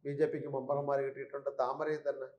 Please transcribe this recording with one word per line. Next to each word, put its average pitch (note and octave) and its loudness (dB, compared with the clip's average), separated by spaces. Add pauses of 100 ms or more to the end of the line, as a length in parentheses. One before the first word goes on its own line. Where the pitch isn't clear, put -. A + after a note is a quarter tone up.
ബി C#3+ -4
ജെ D#3 10
പിക്ക് D3 -2
മെമ്പർമാർ C#3 2
കിട്ടിയിട്ടുണ്ട്, C#3 -4 (100)
താമരയിൽ D3 0
തന്നെ C3+ -6 (120)